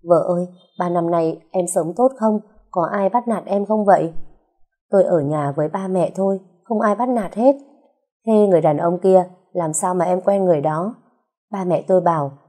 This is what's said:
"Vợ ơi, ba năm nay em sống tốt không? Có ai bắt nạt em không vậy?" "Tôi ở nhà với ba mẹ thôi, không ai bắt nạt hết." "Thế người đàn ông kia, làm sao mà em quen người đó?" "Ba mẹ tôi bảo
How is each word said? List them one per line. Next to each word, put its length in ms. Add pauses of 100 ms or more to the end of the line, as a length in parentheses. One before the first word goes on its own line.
"Vợ 240
ơi, 200 (320)
ba 100
năm 220
nay 300 (100)
em 140 (100)
sống 200
tốt 240
không? 200 (320)
Có 200
ai 180
bắt 180
nạt 180
em 200
không 200
vậy?" 280 (760)
"Tôi 140
ở 160
nhà 360
với 120
ba 200
mẹ 280
thôi, 240 (240)
không 180
ai 140
bắt 140
nạt 240
hết." 220 (720)
"Thế 200
người 140
đàn 160
ông 220
kia, 260 (280)
làm 200
sao 220
mà 100
em 160
quen 240
người 160
đó?" 340 (560)
"Ba 120
mẹ 240
tôi 140
bảo 300 (180)